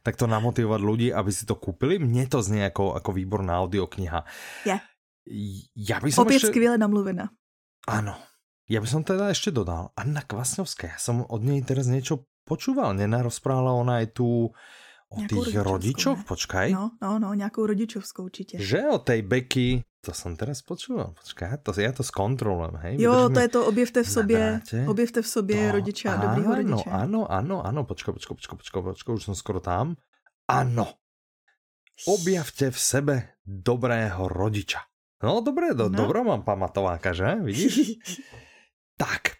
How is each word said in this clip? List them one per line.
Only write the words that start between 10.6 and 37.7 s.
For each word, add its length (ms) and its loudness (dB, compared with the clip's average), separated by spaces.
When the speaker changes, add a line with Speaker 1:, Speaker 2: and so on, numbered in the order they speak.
Speaker 1:
ja 100 -14
som 240 0
od 160 -6
nej 220 2
teraz 240 0
niečo 400 0
počúval, 500 0
nenarozprávala 800 2
ona 280 2
aj 120 0
tu 380 2
o 80 -18
Speaker 2:
Nějakou 120 -4
Speaker 1:
tých 180 0
Speaker 2:
rodičovskou, 80 2
Speaker 1:
rodičoch? 540 0
Speaker 2:
ne? 80 -10
Speaker 1:
Počkaj. 440 -2
Speaker 2:
No, 160 0
no, 160 -4
no, 160 0
nějakou 340 -2
rodičovskou 580 -4
určitě. 360 -12
Speaker 1:
Že 280 0
o 120 4
tej 220 2
Beky, 460 0
to 120 -12
som 240 -8
teraz 260 -6
počúval, 520 -8
počkaj, 340 -12
ja 100 -6
to, 160 -6
ja 180 0
to 120 -4
zkontrolujem, 720 -2
hej, 200 -6
Speaker 2:
Jo, 140 4
Speaker 1:
vydrž 120 6
Speaker 2:
to 60 6
Speaker 1:
mi 120 4
Speaker 2:
je 80 4
to 140 2
objevte 360 2
v 80 2
Speaker 1:
na 60 -4
Speaker 2:
sobě, 260 4
Speaker 1:
dráte. 440 -2
Speaker 2:
objevte 380 2
v 60 -4
sobě 340 0
Speaker 1:
To, 120 2
Speaker 2:
rodiče 340 -2
a 60 0
Speaker 1:
áno, 120 0
Speaker 2:
dobrýho 300 2
rodiče. 340 0
Speaker 1:
áno, 360 0
áno, 380 -2
áno, 200 -2
počkaj, 300 -6
počkaj, 220 -10
počkaj, 220 -14
počkaj, 280 -6
počkaj, 280 -6
už 100 -4
som 120 -6
skoro 240 -4
tam. 360 -2
Áno. 460 0
Objavte 640 2
v 100 -6
sebe 360 2
dobrého 840 0
rodiča. 560 -2
No, 220 2
dobre, 320 0
do, 160 2
Speaker 2:
No. 80 0
Speaker 1:
dobro 260 2
mám 200 0
pamatováka, 680 0
že? 280 0
Vidíš? 380 0